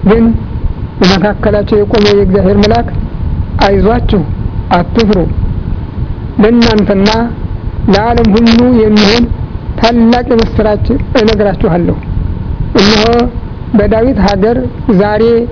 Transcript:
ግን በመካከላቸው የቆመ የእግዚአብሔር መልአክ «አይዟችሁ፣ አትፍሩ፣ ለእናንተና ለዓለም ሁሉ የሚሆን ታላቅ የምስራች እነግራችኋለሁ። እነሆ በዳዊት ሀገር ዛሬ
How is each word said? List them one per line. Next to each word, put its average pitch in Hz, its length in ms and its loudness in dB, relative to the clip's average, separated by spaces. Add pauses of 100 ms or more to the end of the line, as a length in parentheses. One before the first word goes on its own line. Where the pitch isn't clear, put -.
ግን 226 200 4 (720)
በመካከላቸው 202 800 0
የቆመ 208 300 0
የእግዚአብሔር 202 500 2
መልአክ 208 300 2 (720)
«አይዟችሁ፣ 202 600 2 (500)
አትፍሩ፣ 196 460 0 (1200)
ለእናንተና 214 720 2 (800)
ለዓለም 226 440 2
ሁሉ 226 180 4 (260)
የሚሆን 214 480 2 (520)
ታላቅ 233 520 2
የምስራች 220 580 0 (320)
እነግራችኋለሁ። 190 760 0 (800)
እነሆ 208 300 2 (680)
በዳዊት 220 480 2
ሀገር 202 360 0 (360)
ዛሬ 208 300 2 (280)